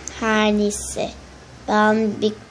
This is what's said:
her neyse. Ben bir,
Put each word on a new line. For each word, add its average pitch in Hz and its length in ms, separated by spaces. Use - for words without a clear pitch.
her 214 340
neyse. - 560
Ben 214 520
bir, 214 120